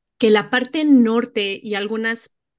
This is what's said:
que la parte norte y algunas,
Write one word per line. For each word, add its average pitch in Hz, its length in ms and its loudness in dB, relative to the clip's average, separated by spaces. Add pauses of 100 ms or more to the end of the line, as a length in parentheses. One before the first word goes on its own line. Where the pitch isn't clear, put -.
(180)
que 220 120 2
la 208 200 2
parte 254 340 -2
norte 226 800 2
y 208 120 -8
algunas, 226 600 -8 (240)